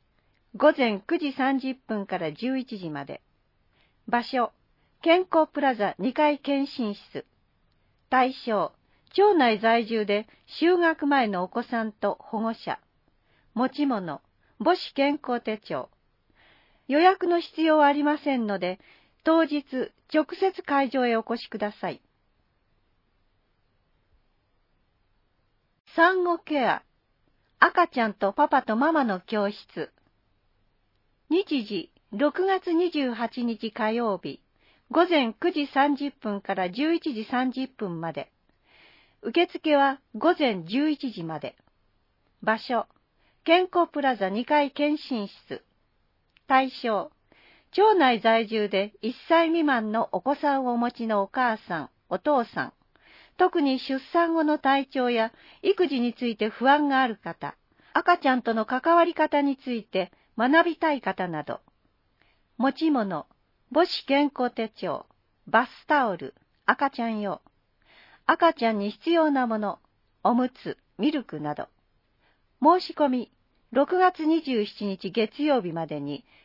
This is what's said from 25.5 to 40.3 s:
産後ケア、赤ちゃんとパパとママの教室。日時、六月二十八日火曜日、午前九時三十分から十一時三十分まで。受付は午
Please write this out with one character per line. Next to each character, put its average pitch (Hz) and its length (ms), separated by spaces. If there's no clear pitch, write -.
産 359 300
後 349 140
ケ 285 280
ア、 - 160
赤 339 280
ち - 120
ゃ 226 80
ん 202 60
と 202 180
パ - 160
パ 262 140
と 220 120
マ 285 180
マ 302 120
の 190 160
教 208 300
室。 - 420
日 302 360
時、 196 260
六 294 340
月 370 260
二 339 180
十 269 220
八 233 320
日 226 260
火 214 220
曜 226 260
日、 - 220
午 330 160
前 277 280
九 349 160
時 294 160
三 285 300
十 277 140
分 202 300
か 196 140
ら 185 160
十 294 240
一 330 180
時 220 140
三 254 260
十 262 160
分 175 320
ま 165 120
で。 147 200
受 339 240
付 311 320
は 277 240
午 294 240